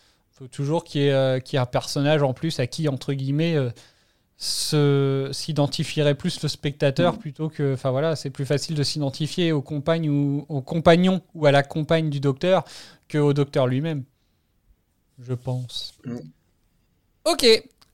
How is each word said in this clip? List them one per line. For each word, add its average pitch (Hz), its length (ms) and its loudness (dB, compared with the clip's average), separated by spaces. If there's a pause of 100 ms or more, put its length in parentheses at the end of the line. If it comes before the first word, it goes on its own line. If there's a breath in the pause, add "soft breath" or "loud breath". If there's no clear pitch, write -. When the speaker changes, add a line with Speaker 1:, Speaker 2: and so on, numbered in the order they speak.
(300)
Speaker 1:
Faut - 160 -20
toujours 147 380 -4
qu'il - 160 -4
y 143 60 4
ait, 139 60 4
euh, 131 280 2
qu'il - 140 -12
y - 20 2
ait 131 60 2
un 120 40 -2
personnage 143 560 0
en 131 120 0
plus 160 260 -6
à 123 80 -2
qui, 156 200 -4
entre 135 260 -4
guillemets, 147 420 0
euh, 127 140 0 (680)
se, 139 960 0
s'identifierait 147 840 0
plus - 280 -6
le 151 60 -2
spectateur 147 680 0
Speaker 2:
Mm. - 40 -14
Speaker 1:
plutôt 156 300 -8
que, 139 260 -2
enfin 131 160 -4
voilà, 151 240 0
c'est 139 160 -8
plus 135 160 -6
facile 147 300 -2
de 147 80 0
s'identifier 156 680 -2
aux 147 120 0
compagnes 156 480 -2
ou, 143 380 0
aux 143 140 -4
compagnons 175 580 4 (140)
ou 156 120 2
à 139 60 6
la 139 120 6
compagne 160 460 0
du 143 100 -2
docteur 147 420 2 (460 soft breath)
que 151 100 -2
au 147 140 4
docteur 143 340 2
lui-même, 139 380 -2 (1160)
je 123 140 -6
pense. 123 600 -8 (100)
Speaker 2:
Mm. 120 120 -8 (1080)
Speaker 1:
Ok, 294 220 2 (460)